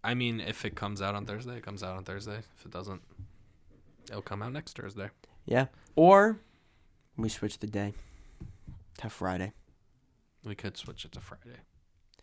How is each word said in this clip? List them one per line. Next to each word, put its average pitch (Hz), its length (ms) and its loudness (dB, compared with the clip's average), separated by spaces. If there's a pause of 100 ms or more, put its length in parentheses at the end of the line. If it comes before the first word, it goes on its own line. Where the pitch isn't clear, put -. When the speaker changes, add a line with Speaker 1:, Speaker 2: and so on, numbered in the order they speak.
Speaker 1:
I 117 100 2
mean, 120 260 0
if 92 240 -6
it 107 120 -4
comes 101 260 -4
out 101 120 0
on 101 120 -4
Thursday, 120 300 -8
it - 60 -12
comes 98 200 -10
out 92 140 -6
on 92 80 -10
Thursday. 104 340 -8 (200)
If - 80 -20
it 104 40 -16
doesn't, 95 320 -8 (1040)
it'll 107 140 -8
come 101 200 -8
out 123 100 -6
next - 240 -10
Thursday. 98 340 -10 (360)
Speaker 2:
Yeah. 131 200 4 (300)
Or 196 440 10 (760)
we 110 120 0
switch - 300 -4
the 104 80 -6
day 101 280 -2 (1040)
to - 120 -8
Friday. 92 420 -2 (920)
Speaker 1:
We 104 100 -8
could 98 220 -8
switch - 280 -12
it - 80 -16
to - 80 -12
Friday. - 360 -16 (680)